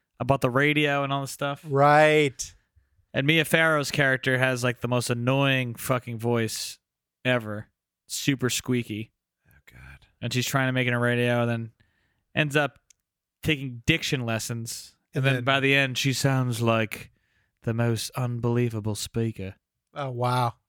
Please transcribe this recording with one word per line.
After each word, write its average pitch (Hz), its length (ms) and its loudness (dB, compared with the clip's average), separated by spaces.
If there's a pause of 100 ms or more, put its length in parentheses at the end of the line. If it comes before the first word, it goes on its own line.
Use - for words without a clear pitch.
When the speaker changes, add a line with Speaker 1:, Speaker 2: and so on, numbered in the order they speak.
(200)
Speaker 1:
about 127 220 0
the 135 80 2
radio 143 560 0
and 139 80 -4
all 139 80 -2
this 135 100 -8
stuff. 143 320 -8
Speaker 2:
Right. 147 920 4 (600)
Speaker 1:
And 135 120 -2
Mia 156 200 4
Farrow's 160 440 2
character 131 480 0
has, 127 280 0
like, 120 160 -2
the 123 80 -4
most 123 200 0
annoying 127 680 0
fucking 120 440 -4
voice 117 580 -2 (460)
ever. 107 460 -2 (380)
Super 127 420 -2
squeaky. 117 640 -4 (340)
Speaker 2:
Oh, - 120 -20 (120)
God. - 340 -20 (160)
Speaker 1:
And 117 120 -6
she's 123 120 0
trying 131 220 0
to 127 60 -2
make 127 160 0
it 123 40 0
a 120 60 0
radio, 120 460 2
then 113 260 -4 (640)
ends 147 220 0
up 143 200 0 (640)
taking 135 440 -4
diction 156 400 0
lessons. 117 680 -6 (200)
And 147 60 -4
Speaker 2:
And 135 60 0
Speaker 1:
then 135 100 4
Speaker 2:
then 123 100 -4
Speaker 1:
by 135 160 2
the 135 120 4
end, 135 240 2
she 139 140 2
sounds 127 500 0
like 113 500 0 (500)
the 117 120 -2
most 117 440 -2
unbelievable 120 800 -2
speaker. 107 600 -6 (380)
Speaker 2:
Oh, 143 160 -8
wow. 123 460 -2 (140)